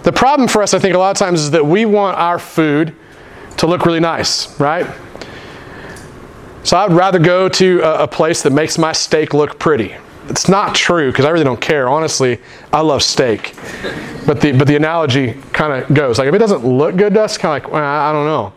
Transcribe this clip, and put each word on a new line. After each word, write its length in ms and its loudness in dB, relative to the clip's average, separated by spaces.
The 80 2
problem 360 2
for 140 2
us, 120 0
I 60 2
think, 160 2
a 20 4
lot 140 2
of 60 -2
times 240 0
is 100 -4
that 140 2
we 200 2
want 320 2
our 200 0
food 580 0
to 100 2
look 180 0
really 140 2
nice, 600 -4
right? 260 0
So 140 2
I'd 140 2
rather 280 4
go 300 4
to 320 2
a, 220 2
a 40 0
place 360 0
that 80 2
makes 260 0
my 140 0
steak 420 -2
look 240 0
pretty. 380 0
It's 200 -2
not 260 2
true, 380 0
'cause 120 2
I 40 2
really 160 2
don't 160 -2
care. 280 0
Honestly, 500 0
I 100 2
love 200 2
steak. 540 0
But 160 0
the, 100 2
but 160 4
the 80 4
analogy 640 0
kinda 400 -2
goes. 260 2
Like, 80 2
if 80 2
it 40 2
doesn't 260 2
look 320 2
good 160 0
to 100 4
us, 140 -4
kinda 160 -2
like, 180 -6
"Well, 100 -2
I, 280 0
I 20 0
don't 140 0
know." 320 -2